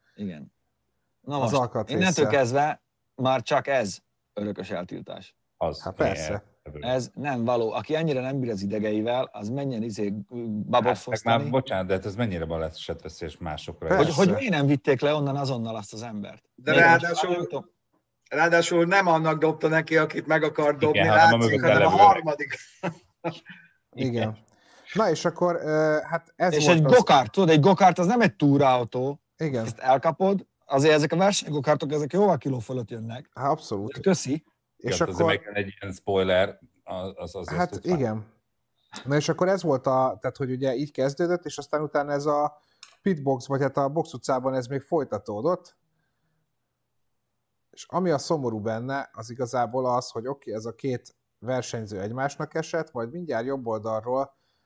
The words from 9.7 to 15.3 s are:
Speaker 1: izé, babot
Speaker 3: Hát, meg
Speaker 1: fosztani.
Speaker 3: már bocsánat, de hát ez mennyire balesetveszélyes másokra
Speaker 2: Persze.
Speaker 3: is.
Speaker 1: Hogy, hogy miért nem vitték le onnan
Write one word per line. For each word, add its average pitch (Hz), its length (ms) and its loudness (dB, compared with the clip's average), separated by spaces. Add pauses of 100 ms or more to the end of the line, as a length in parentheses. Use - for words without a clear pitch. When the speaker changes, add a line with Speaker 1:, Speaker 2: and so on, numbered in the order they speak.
Speaker 1:
izé, 107 260 -6
babot 107 640 -8
Speaker 3:
Hát, 120 100 4
meg - 120 0
Speaker 1:
fosztani. 117 480 -2
Speaker 3:
már 147 80 -6
bocsánat, 110 360 -2
de 95 60 -2
hát 92 120 -2
ez 98 100 -8
mennyire 95 300 -4
balesetveszélyes 80 920 -8
másokra 82 500 -10
Speaker 2:
Persze. 160 220 2
Speaker 3:
is. 156 60 -4
Speaker 1:
Hogy, 185 120 4
hogy 190 100 2
miért 262 160 -2
nem 143 120 2
vitték 139 360 2
le 147 120 2
onnan 139 220 -2